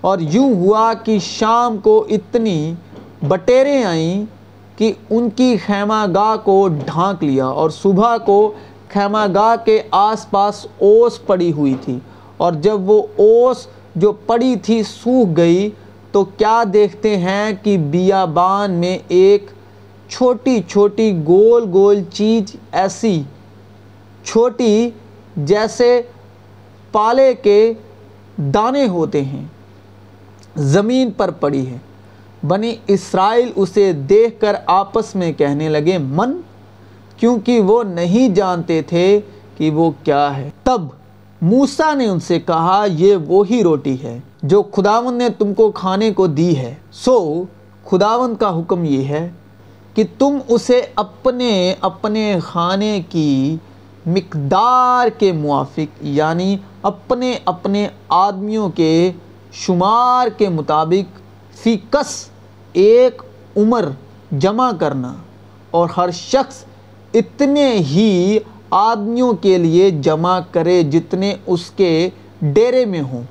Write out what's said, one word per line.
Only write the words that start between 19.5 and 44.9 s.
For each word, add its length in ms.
چھوٹی 600
چھوٹی 580
گول 460
گول 300
چیز، 440
ایسی 500
چھوٹی 680
جیسے 680
پالے 420
کے 380
دانے 500
ہوتے 380
ہیں، 200
زمین 540
پر 200
پڑی 360
ہے۔ 120
بنی 300
اسرائیل 720
اسے 360
دیکھ 480
کر 160
آپس 480
میں 180
کہنے 360
لگے، 300
"من؟" 340
کیونکہ 440
وہ 220
نہیں 520
جانتے 480
تھے 380
کہ 140
وہ 200
کیا 320
ہے۔ 140
تب 200
موسیٰ 540
نے 120
ان 140
سے 200
کہا، 520
"یہ 240
وہی 460
روٹی 400
ہے 180
جو 200
خداوند 560